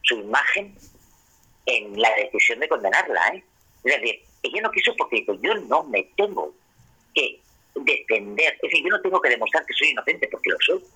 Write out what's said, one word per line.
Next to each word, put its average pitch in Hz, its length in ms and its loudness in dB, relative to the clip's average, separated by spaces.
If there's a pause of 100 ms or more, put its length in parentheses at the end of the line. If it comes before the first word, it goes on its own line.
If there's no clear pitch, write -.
su 120 120 2
imagen 147 600 0 (880)
en 107 340 -2
la 113 160 6
decisión 110 440 0
de 156 80 -2
condenarla, 113 600 2
¿eh? 190 140 -6 (400)
Es 135 180 2
decir, 113 200 -4 (220)
ella 175 180 -4
no - 100 0
quiso - 240 0
porque - 220 -2
dijo, 104 240 -2
"Yo 202 140 0
no 151 280 0
me 117 200 -2 (120)
tengo 185 380 -2 (600)
que - 260 -2 (360)
defender, 104 800 0
es - 60 -10
decir, 160 220 0
yo 180 60 0
no 196 120 2
tengo 185 200 2
que 147 80 2
demostrar 120 360 0
que - 80 -10
soy 156 160 2
inocente - 380 -2
porque - 220 -4
lo - 100 0
soy. 185 240 2 (120)